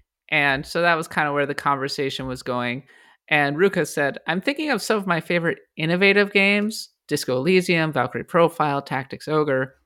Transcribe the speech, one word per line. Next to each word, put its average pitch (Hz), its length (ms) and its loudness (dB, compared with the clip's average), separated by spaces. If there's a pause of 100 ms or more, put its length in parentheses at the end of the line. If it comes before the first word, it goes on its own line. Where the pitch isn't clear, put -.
(300)
And 143 360 0
so 170 160 -2
that 170 140 4
was 165 100 -4
kinda 151 260 -2
where 143 140 0
the 143 80 -6
conversation 135 720 -2
was 123 160 -8
going. 123 420 -4 (440)
And 147 280 2
Ruka 180 320 2
said, 143 380 -2
"I'm 175 160 -2
thinking 302 280 -2
of 220 120 -2
some 220 160 0
of 190 80 -6
my 170 120 0
favorite 170 380 -2 (220)
innovative 196 560 4
games, 202 560 2 (180)
Disco 131 300 -2
Elysium, 170 520 2
Valkyrie 123 320 -2
Profile, 151 600 2
Tactics - 460 -8
Ogre, 143 580 0